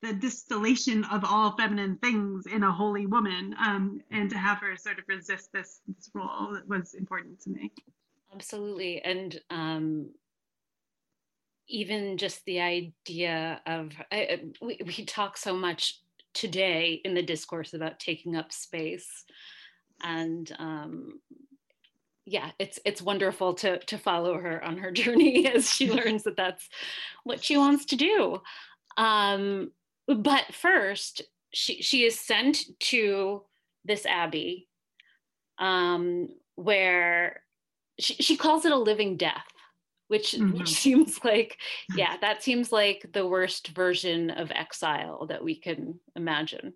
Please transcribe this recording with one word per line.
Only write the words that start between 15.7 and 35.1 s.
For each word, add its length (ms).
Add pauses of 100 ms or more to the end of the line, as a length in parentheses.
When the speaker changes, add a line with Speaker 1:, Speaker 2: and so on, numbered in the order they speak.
Speaker 2:
today 680
in 100
the 100
discourse 500
about 260
taking 360
up 180
space. 720 (760)
And, 480 (100)
um, 600 (1080)
yeah, 340
it's, 260
it's 160
wonderful 540
to, 240
to 180
follow 380
her 280
on 140
her 140
<laughs> 20
journey 540
as 220
she 220
learns 320
that 140
that's 300 (560)
what 200
she 140
wants 280
to 100
do. 460 (540)
Um, 760 (360)
but 460
first, 680 (320)
she, 280
she 240
is 140
sent 400 (200)
to 640 (400)
this 220
abbey, 600 (880)